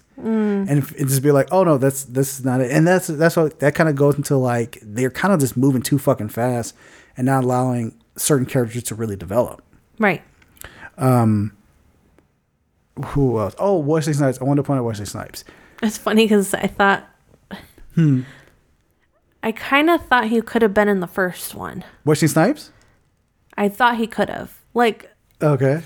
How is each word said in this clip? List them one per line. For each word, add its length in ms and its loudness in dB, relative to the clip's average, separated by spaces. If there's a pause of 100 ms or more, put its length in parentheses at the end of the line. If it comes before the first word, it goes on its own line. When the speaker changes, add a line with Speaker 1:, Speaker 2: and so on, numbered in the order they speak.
(200)
Speaker 1:
Mm. 500 -2
Speaker 2:
and 120 2
f-, 160 -12
and 100 -2
just 140 0
be 80 2
like, 220 2
"Oh 100 4
no, 160 4
that's, 260 0
this 340 -4
is 60 -10
not 180 0
it." 100 -2
And 160 4
that's, 180 2
that's 300 0
what, 240 0
that 160 2
kinda 160 2
goes 240 4
into, 220 -2
like, 440 -2
they're 280 -4
kinda 260 0
just 220 0
moving 240 2
too 160 0
fucking 320 -2
fast 440 -4 (440)
and 80 -2
not 180 2
allowing 500 -2 (220)
certain 300 0
characters 380 -4
to 100 -10
really 200 -6
develop. 480 -4 (360)
Speaker 1:
Right. 240 0 (760)
Speaker 2:
Um, 560 2 (1600)
who 300 0
else? 200 -4
Oh, 200 0
Wesley 360 0
Snipes. 260 0
I 40 -6
wanted 180 2
to 40 -6
point 140 0
out 40 -4
Wesley 220 -6
Snipes. 380 -14 (380)
Speaker 1:
It's 160 -4
funny 280 2
'cause 280 2
I 120 -4
thought, 380 0 (880)
Speaker 2:
Hmm. 280 2 (1200)
Speaker 1:
I 100 -4
kinda 460 2
thought 300 0
he 120 2
could 220 -2
have 120 2
been 140 4
in 120 2
the 60 -4
first 480 -6
one. 300 -12 (200)
Speaker 2:
Wesley 240 4
Snipes? 420 0 (840)
Speaker 1:
I 120 0
thought 280 2
he 100 -2
could 240 -4
have. 240 -12 (200)
Like, 360 0 (320)
Speaker 2:
Okay. 440 2